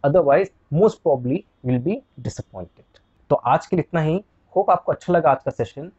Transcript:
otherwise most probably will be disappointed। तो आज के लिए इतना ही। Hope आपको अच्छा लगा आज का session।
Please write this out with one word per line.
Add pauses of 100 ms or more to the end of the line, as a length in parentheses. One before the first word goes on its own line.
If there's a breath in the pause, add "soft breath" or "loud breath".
otherwise (260)
most (120)
probably (280)
will
be (280)
disappointed। (400)
तो
आज
के
लिए
इतना
ही। (320)
Hope
आपको
अच्छा
लगा
आज
का
session।